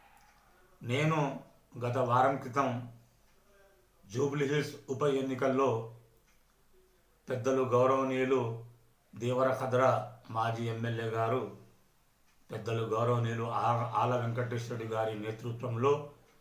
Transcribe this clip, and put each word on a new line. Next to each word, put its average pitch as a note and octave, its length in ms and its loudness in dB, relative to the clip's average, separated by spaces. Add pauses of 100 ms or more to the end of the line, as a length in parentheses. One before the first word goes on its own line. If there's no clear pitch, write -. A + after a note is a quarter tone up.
(840)
నేను C#3 580 0 (380)
గత B2 200 -2
వారం B2+ 380 4
క్రితం B2 540 -2 (1200)
జూబ్లీ C#3 340 0
హిల్స్ C#3+ 280 -2 (160)
ఉప C3 120 -2
ఎన్నికల్లో C3+ 880 2 (1400)
పెద్దలు C3 320 2
గౌరవనీయులు C3 1080 2 (440)
దేవరకద్ర B2+ 960 2 (200)
మాజీ A2+ 380 -2
ఎమ్మెల్యే A2+ 360 -4
గారు, A2+ 520 -2 (960)
పెద్దలు A2+ 320 -2
గౌరవనీయులు A#2 600 0
ఆ-, A#2 520 0
ఆల A#2+ 200 2
వెంకటేశ్వర A#2+ 600 -4
రెడ్డి A2 180 -6
గారి A2 240 -2
నేతృత్వంలో A#2+ 960 -2 (280)